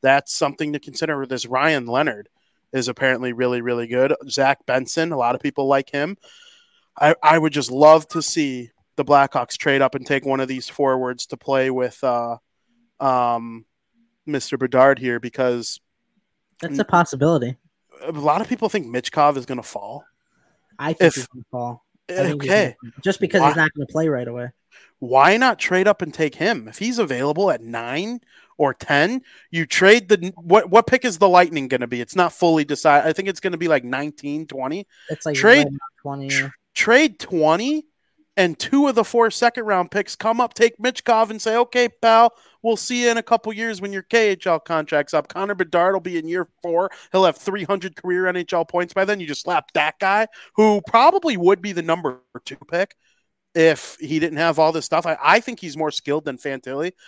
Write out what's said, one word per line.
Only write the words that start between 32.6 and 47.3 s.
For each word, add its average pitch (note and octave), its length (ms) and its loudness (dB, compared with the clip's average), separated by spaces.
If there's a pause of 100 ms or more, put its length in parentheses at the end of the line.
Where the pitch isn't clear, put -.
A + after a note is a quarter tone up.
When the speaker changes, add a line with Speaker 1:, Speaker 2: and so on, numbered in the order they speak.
Speaker 1:
decided. D3 440 4
I D#3 60 0
think G3 140 -6
it's F#3+ 120 -6
gonna F3+ 160 -4
be, E3 120 -4
like, C#3 160 0
nineteen, C#3+ 600 -8
twenty. C#3+ 400 -8 (220)
Speaker 2:
It's, - 160 -10
like, D3+ 120 -4
Speaker 1:
Trade G#3+ 200 8
Speaker 2:
right C#4+ 100 4
around C#3 140 -8 (220)
twenty. C#3 260 -10
Speaker 1:
tr-, C#3 180 -4 (280)
trade B3+ 440 2
twenty G3 680 0 (500)
and F3 220 0
two C#4+ 280 2
of C4 80 0
the G#3+ 100 2
four A#3 260 0
second A#3+ 340 -2
round F#3+ 260 -2
picks, - 260 -6
come A3+ 240 -2
up, A#3+ 140 -4
take A#3 240 0
Michkov A3+ 520 0
and A3 120 -12
say, A3 140 0
"Okay, A#3+ 320 0
pal, A3+ 440 4 (300)
we'll A3 140 0
see A#3+ 260 -4
you A#3+ 80 2
in A#3 80 0
a A3 40 -4
couple A3+ 300 -2
years G#3+ 300 -8
when G3+ 100 -8
your F#3+ 100 -8
K A3+ 280 2
H F#3+ 160 -4
L E3 140 0
contract's D3+ 520 -2
up." D3+ 160 -2
Connor G3 280 -6
Bedard F3 380 2
will F#3+ 60 -2
be F3 160 -8
in D#3+ 120 -6
year E3+ 200 -4 (140)
four. F3 280 -2 (220)
He'll F#3 120 4
have E3 120 4